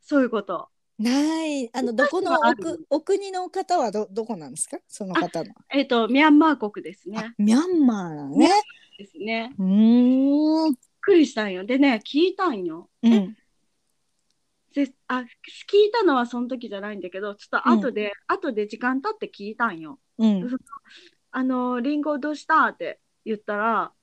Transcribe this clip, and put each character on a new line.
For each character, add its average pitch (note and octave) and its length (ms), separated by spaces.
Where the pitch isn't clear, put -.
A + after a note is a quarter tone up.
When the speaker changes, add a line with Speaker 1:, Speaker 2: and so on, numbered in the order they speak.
Speaker 1:
そ D4 180
う C4+ 40
い - 20
う A#3 40
こ G#3 140
と。 F3 260
Speaker 2:
な D4 460
い。 C#4 300
あ B3+ 60
の、 A#3+ 120
ど B3 120
こ D#4 160
の F4+ 120
お - 40
く-、 - 80
Speaker 1:
あ A#3 80
る？ E4 360
Speaker 2:
お D4+ 120
国 G4 300
の F#4 180
方 F4+ 280
は B3 140
ど-、 G#3 200
ど G#3+ 140
こ A3 120
な D3+ 100
ん B2+ 40
で D#3+ 60
す - 120
か？ - 80
そ - 180
の F#3 100
方 E3+ 280
の。 - 80
Speaker 1:
あ、 - 120
え C#4+ 40
っ C4+ 60
と、 A#3 200
ミ C4 140
ャ D#4 80
ン D4 100
マ D#4+ 140
ー G#3+ 160
国 G3+ 140
で D#3+ 100
す - 160
ね。 G#3+ 80
Speaker 2:
あ、 A3 200
ミ G#3 180
ャ C4 120
ン E4+ 180
マ G3+ 260
ー D#3 40
な D3 80
の C#3 60
ね。 C#3+ 80
Speaker 1:
ミ - 80
ャ - 20
ン - 20
マ F#4+ 60
ー - 20
で G3 80
す - 100
ね。 A3+ 400
Speaker 2:
う F#3+ 60
ー C4 1040
ん。 D#4 40
Speaker 1:
び - 60
っ - 20
く G4+ 140
り D#4 120
し - 60
た G#3+ 120
ん G3 80
よ。 F3+ 120
で B3 120
ね、 C4 280
聞 D#4 220
い F#4 80
た F#4 140
ん G3+ 140
よ。 E3+ 260
Speaker 2:
う A#3 80
ん。 A#3 40
Speaker 1:
え？ G#3 220
で、 C4+ 60
あ、 B3+ 120
聞 B3+ 40
い G#4 140
た A4+ 120
の D#4 120
は A#3+ 100
そ A#3+ 160
の B3 60
時 A#3+ 220
じ G3 60
ゃ G3 60
な G#3 120
い G3+ 40
ん F#3+ 40
だ F3+ 80
け F#3+ 100
ど、 G3+ 160
ち - 100
ょ B3 120
っ - 40
と - 60
後 A#3+ 240
で、 G#3 140
Speaker 2:
う - 20
ん。 G3+ 40
Speaker 1:
後 E4+ 260
で G#3 140
時 G#3+ 120
間 C4 220
経 G4+ 100
っ G#4 60
て - 120
聞 G3+ 200
い A3 60
た A#3 140
ん E3+ 100
よ。 D#3 200
Speaker 2:
う A3+ 100
ん。 G3+ 220
Speaker 1:
そ B3 60
の、 B3+ 40
あ C4 120
の、 B3 380
「リ D4 160
ン D4 40
ゴ D4 180
ど D4+ 120
う D4+ 40
し - 100
た？」 D#4 240
っ - 80
て - 220
言 A3 100
っ - 40
た G#3+ 180
ら G#3+ 340